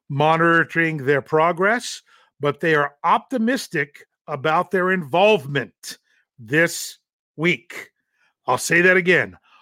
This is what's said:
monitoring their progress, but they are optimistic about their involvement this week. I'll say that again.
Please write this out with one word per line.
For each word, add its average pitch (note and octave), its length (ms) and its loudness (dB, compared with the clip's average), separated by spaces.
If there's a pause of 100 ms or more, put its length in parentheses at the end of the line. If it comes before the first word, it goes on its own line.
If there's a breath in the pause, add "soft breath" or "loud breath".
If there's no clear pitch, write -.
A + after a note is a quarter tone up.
monitoring D#3+ 880 0
their C3+ 240 0
progress, F3+ 840 -2 (360 soft breath)
but C#3+ 220 -4
they D#3+ 140 2
are D3 280 0
optimistic A3 1000 -2 (220)
about D#3 440 -2
their F#3 200 0
involvement D3+ 1040 -2 (420)
this D3+ 600 -2 (360)
week. - 540 -4 (580)
I'll B2+ 100 0
say E3 240 0
that F#3 140 6
again. E3 420 0 (240 soft breath)